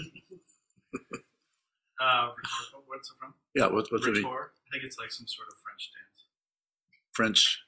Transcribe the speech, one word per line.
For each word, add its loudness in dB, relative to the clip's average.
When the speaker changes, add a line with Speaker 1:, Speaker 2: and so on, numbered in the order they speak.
Speaker 1:
<laughs> -12
Speaker 2:
Uh, 4
rhetorical, -8
what's -10
it -20
from? -16
Speaker 1:
Yeah, 4
what, 0
what's 0
it 2
mean? 2
Speaker 2:
Rhetor? -6
I -12
think -6
it's -14
like -10
some -12
sort -10
of -18
French -12
dance. -20
Speaker 1:
French, 6